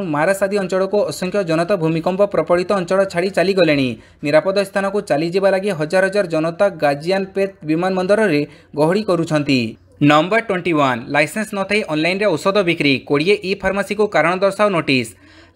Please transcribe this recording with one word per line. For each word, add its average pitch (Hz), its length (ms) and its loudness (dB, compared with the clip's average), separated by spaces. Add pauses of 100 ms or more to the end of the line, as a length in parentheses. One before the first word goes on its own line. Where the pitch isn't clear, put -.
ମାରାସ 165 360 0
ଆଦି 202 140 0
ଅଞ୍ଚଳକୁ 190 480 -2
ଅସଂଖ୍ୟ 185 400 -4
ଜନତା 170 320 0
ଭୂମିକମ୍ପ 165 500 0
ପ୍ରପୀଡ଼ିତ 180 460 0
ଅଞ୍ଚଳ 185 320 0
ଛାଡ଼ି 185 260 -2
ଚାଲିଗଲେଣି। 170 580 2 (340)
ନିରାପଦ 156 420 2
ସ୍ଥାନକୁ 196 360 -4
ଚାଲିଯିବା 170 500 0
ଲାଗି 190 200 0
ହଜାର 175 340 0
ହଜାର 190 220 0
ଜନତା 165 400 0 (120)
ଗାଜିଆନତେପ 190 720 -2 (140)
ବିମାନ 165 300 0
ବନ୍ଦରରେ 185 460 2 (340)
ଗହଳି 160 280 2
କରୁଛନ୍ତି। 165 580 0 (420)
ନମ୍ବର 156 380 4
ଟ୍ୱେଣ୍ଟି 180 320 -2
ୱାନ୍, 135 360 0
ଲାଇସେନ୍ସ 151 440 -2
ନଥାଇ 202 360 -2
ଅନଲାଇନ୍ରେ 170 380 -2
ଔଷଧ 196 360 0
ବିକ୍ରି, 147 300 2 (120)
କୋଡ଼ିଏ 156 300 2 (100)
ଇ 185 100 -4
ଫାର୍ମାସିକୁ 196 520 -2
କାରଣ 170 300 2
ଦର୍ଶାଅ 196 340 0
ନୋଟିସ୍। 135 400 0 (460)